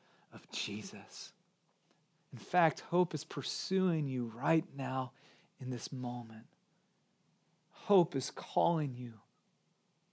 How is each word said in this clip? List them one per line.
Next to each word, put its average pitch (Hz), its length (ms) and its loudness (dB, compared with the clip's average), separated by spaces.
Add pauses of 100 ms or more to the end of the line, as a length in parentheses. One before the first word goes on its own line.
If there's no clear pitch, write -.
(320)
of - 180 -16
Jesus. - 840 -10 (1000)
In 123 60 -12
fact, 170 420 4
hope 175 340 2
is 147 80 -4
pursuing 165 840 0
you 127 180 -2
right 143 380 2 (100)
now 131 380 -4 (480)
in 127 100 -6
this 120 220 -6
moment. 120 540 -8 (1200)
Hope - 440 4
is 135 160 -2
calling 165 640 0
you, 120 260 -10 (920)